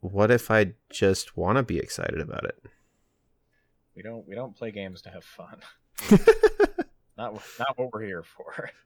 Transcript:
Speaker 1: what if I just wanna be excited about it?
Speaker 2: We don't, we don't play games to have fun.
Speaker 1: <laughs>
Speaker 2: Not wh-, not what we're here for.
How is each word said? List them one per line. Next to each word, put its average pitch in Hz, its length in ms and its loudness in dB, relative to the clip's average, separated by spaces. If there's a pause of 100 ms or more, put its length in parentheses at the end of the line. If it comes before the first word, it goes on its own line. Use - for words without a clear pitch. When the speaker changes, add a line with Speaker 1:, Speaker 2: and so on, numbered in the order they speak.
Speaker 1:
what 98 300 2
if 120 200 2
I 107 220 4 (180)
just - 460 0
wanna 101 260 0
be 85 160 -4
excited - 420 -6
about - 240 -10
it? - 180 -10 (1300)
Speaker 2:
We 95 60 -20
don't, 113 260 -14
we 98 60 -14
don't 117 220 -12
play 113 140 -10
games 95 320 -12
to 87 80 -20
have 90 140 -20
fun. - 360 -20 (480)
Speaker 1:
<laughs> 208 100 10 (960)
Speaker 2:
Not 107 200 -8
wh-, - 220 -20
not 117 180 -4
what 127 160 -6
we're 110 120 -8
here 92 180 -8
for. - 480 -14 (160)